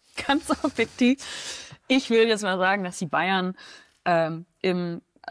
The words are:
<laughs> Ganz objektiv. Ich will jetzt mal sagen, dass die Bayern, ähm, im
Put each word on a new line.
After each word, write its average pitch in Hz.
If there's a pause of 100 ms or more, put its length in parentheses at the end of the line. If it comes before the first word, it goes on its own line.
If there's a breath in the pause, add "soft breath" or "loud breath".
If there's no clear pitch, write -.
(160)
<laughs> -
Ganz 285 (140)
objektiv. 254 (640 loud breath)
Ich 262
will 226
jetzt 214
mal 190
sagen, 190
dass 180
die 190
Bayern, 185 (500 loud breath)
ähm, 165 (160)
im 175 (300)